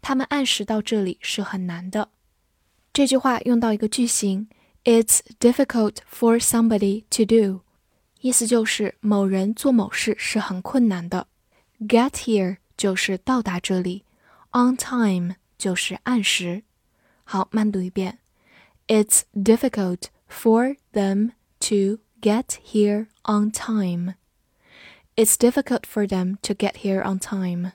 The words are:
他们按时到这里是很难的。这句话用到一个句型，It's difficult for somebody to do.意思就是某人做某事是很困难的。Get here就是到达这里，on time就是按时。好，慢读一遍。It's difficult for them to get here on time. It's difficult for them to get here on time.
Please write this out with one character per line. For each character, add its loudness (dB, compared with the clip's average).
他 -4
们 0
按 -2
时 -2
到 -2
这 0
里 -2
是 -6
很 -6
难 -8
的。 -4
这 4
句 2
话 2
用 2
到 2
一 0
个 -2
句 0
型 -2
，It's 4
difficult 2
for 2
somebody 2
to 2
do. 4
意 -2
思 0
就 2
是 -4
某 2
人 0
做 0
某 2
事 -2
是 -4
很 -6
困 0
难 -2
的。 -4
Get 2
here -2
就 0
是 -2
到 0
达 -4
这 -2
里 -4
，on 2
time -2
就 -2
是 -6
按 0
时。 -2
好， -4
慢 0
读 -4
一 -4
遍。 -6
It's 2
difficult 0
for 0
them 0
to 0
get 0
here 0
on 0
time. -4
It's 4
difficult 2
for -4
them -2
to -6
get -2
here -2
on -4
time. -6